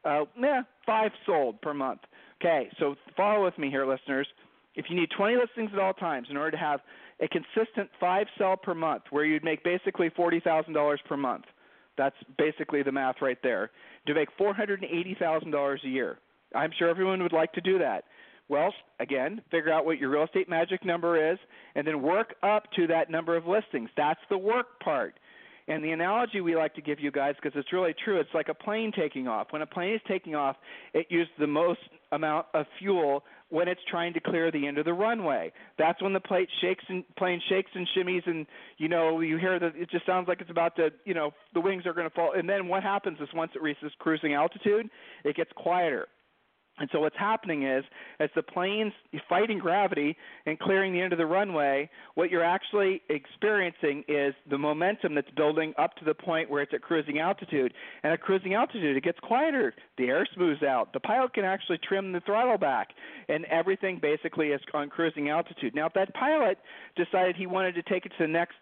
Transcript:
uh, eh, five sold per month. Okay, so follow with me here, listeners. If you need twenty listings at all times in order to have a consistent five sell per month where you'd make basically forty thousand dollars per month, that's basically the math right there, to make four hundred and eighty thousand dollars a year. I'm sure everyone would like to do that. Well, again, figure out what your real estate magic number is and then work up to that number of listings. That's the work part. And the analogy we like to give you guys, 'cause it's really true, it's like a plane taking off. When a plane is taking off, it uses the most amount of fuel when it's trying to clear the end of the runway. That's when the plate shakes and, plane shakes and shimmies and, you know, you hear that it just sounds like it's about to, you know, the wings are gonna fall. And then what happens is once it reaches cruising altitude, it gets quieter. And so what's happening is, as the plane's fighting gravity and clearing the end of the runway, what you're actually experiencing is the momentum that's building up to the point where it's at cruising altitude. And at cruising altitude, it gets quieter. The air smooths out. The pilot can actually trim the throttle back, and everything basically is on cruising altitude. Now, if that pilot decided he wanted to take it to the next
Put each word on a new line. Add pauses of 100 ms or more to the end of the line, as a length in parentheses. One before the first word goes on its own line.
uh, (180)
eh, (240)
five (140)
sold
per
month. (400)
Okay,
so (200)
follow
with
me
here,
listeners. (480)
If
you
need
twenty
listings
at
all
times
in
order
to
have (400)
a
consistent (120)
five (100)
sell
per
month
where
you'd
make
basically
forty
thousand
dollars
per
month, (520)
that's (200)
basically
the
math
right
there, (360)
to
make (100)
four
hundred
and
eighty
thousand
dollars
a
year. (340)
I'm
sure
everyone
would
like
to
do
that. (460)
Well, (260)
again,
figure
out
what
your
real
estate
magic
number
is (360)
and
then
work
up (120)
to
that
number
of
listings.
That's (100)
the
work
part. (560)
And
the
analogy
we
like
to
give
you
guys,
'cause
it's
really
true,
it's
like
a
plane
taking
off.
When
a
plane
is
taking
off, (360)
it
uses
the
most (320)
amount
of (100)
fuel (240)
when
it's
trying
to
clear
the
end
of
the
runway. (240)
That's
when
the
plate (100)
shakes
and, (100)
plane
shakes
and
shimmies
and, (340)
you
know,
you
hear
that
it
just
sounds
like
it's
about
to, (140)
you
know, (200)
the
wings
are
gonna
fall.
And
then
what
happens
is
once
it
reaches
cruising
altitude, (340)
it
gets
quieter. (680)
And
so
what's
happening
is, (360)
as
the
plane's (360)
fighting
gravity (300)
and
clearing
the
end
of
the
runway, (260)
what
you're
actually
experiencing
is (160)
the
momentum
that's
building
up
to
the
point
where
it's
at
cruising
altitude. (280)
And
at
cruising
altitude,
it
gets
quieter. (220)
The
air
smooths
out.
The
pilot
can
actually
trim
the
throttle
back, (360)
and
everything
basically
is (120)
on
cruising
altitude.
Now,
if
that
pilot (380)
decided
he
wanted
to
take
it
to
the
next